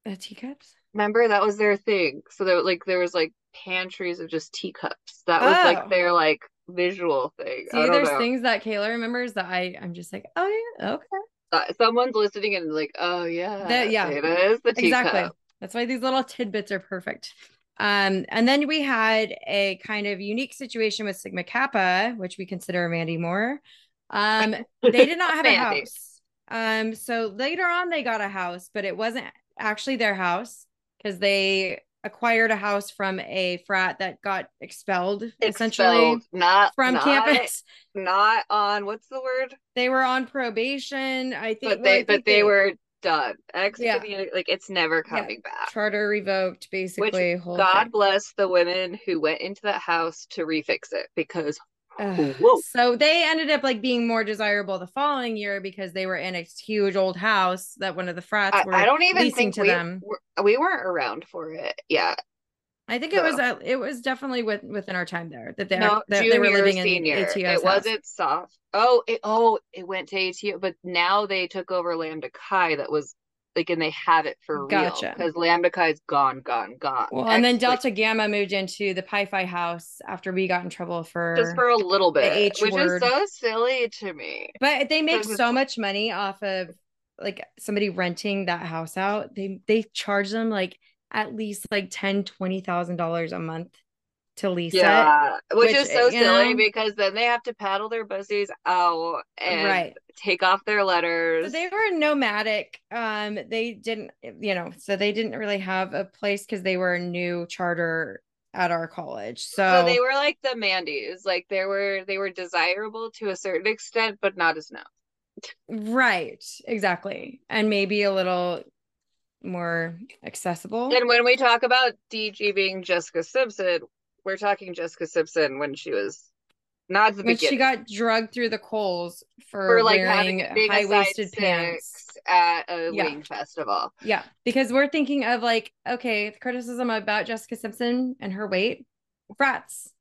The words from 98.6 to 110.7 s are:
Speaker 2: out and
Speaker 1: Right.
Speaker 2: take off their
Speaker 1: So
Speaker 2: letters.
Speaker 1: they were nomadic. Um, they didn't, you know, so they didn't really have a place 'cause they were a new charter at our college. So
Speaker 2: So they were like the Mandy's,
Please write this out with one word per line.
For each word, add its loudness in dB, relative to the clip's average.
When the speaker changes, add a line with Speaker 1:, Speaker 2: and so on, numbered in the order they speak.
Speaker 2:
out 2
and -2
Speaker 1:
Right. 0
Speaker 2:
take -2
off 4
their 0
Speaker 1:
So 4
Speaker 2:
letters. 2
Speaker 1:
they -4
were 0
nomadic. 0
Um, -6
they -4
didn't, -8
you -6
know, -8
so -4
they 0
didn't -4
really -4
have -4
a -4
place -4
'cause -8
they 0
were 0
a -4
new -4
charter -4
at 0
our -2
college. -10
So -4
Speaker 2:
So 6
they 4
were 2
like 0
the -2
Mandy's, -4